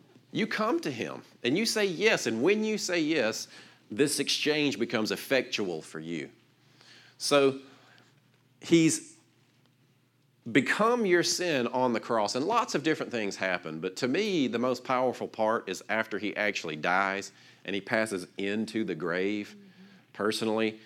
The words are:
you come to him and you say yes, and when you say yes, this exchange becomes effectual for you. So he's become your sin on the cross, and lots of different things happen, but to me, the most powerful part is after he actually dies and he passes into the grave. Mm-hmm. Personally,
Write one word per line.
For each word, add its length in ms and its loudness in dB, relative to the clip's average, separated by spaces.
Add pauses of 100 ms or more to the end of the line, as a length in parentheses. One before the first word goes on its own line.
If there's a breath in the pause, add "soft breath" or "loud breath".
(320)
you 140 -2
come 340 0
to 100 -4
him 320 -6 (200)
and 140 2
you 80 2
say 220 2
yes, 400 2
and 160 0
when 200 4
you 140 0
say 240 -2
yes, 480 0 (420 loud breath)
this 280 2
exchange 600 0
becomes 340 0
effectual 680 0
for 180 -12
you. 300 -6 (880 loud breath)
So 440 4 (1000 loud breath)
he's 540 4 (1400)
become 540 4
your 160 6
sin 460 0
on 260 2
the 60 0
cross, 340 0
and 100 0
lots 300 0
of 80 -2
different 300 0
things 240 -4
happen, 440 -2
but 160 -6
to 120 0
me, 380 0
the 120 -2
most 260 -2
powerful 420 0
part 440 0
is 180 -8
after 300 -2
he 180 -4
actually 400 -2
dies 560 0 (320 loud breath)
and 100 -6
he 60 -4
passes 460 -2 (100)
into 480 -4
the 100 -4
grave. 600 -4
Mm-hmm. 60 -20 (500 loud breath)
Personally, 720 -2